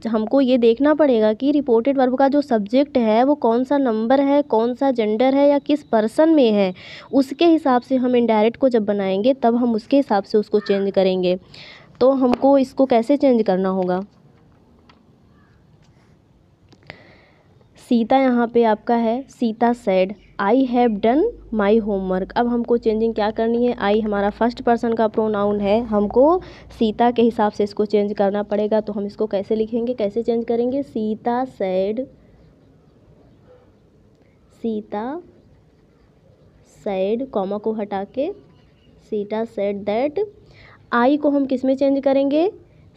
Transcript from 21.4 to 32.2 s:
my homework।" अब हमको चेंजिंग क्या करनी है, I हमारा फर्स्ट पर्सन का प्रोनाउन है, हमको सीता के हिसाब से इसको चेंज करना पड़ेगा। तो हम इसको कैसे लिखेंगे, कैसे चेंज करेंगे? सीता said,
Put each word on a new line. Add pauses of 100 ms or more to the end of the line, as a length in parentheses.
my (100)
homework।"
अब
हमको
चेंजिंग
क्या
करनी
है,
I
हमारा
फर्स्ट
पर्सन
का
प्रोनाउन
है,
हमको (540)
सीता
के
हिसाब
से
इसको
चेंज
करना
पड़ेगा।
तो
हम
इसको
कैसे
लिखेंगे,
कैसे
चेंज
करेंगे?
सीता
said, (2500)